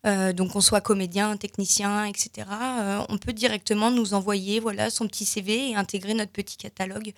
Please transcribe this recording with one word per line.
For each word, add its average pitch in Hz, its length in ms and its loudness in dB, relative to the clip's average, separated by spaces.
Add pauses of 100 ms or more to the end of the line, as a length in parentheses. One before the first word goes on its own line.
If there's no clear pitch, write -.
Euh, 190 280 4
donc 185 180 2
qu'on 202 100 0
soit 202 200 6
comédien, 202 560 0
technicien, 202 680 0
et 202 120 -6
cetera, 220 640 -4
euh, 202 260 -2
on 208 100 -2
peut 240 160 -4
directement 220 580 2
nous 226 220 4
envoyer, 202 460 2
voilà, 214 300 0
son 226 180 0
petit - 180 -6
C - 140 -2
V 226 300 0
et 220 60 -4
intégrer 202 400 -2
notre 208 160 -2
petit - 260 -8
catalogue 202 600 -8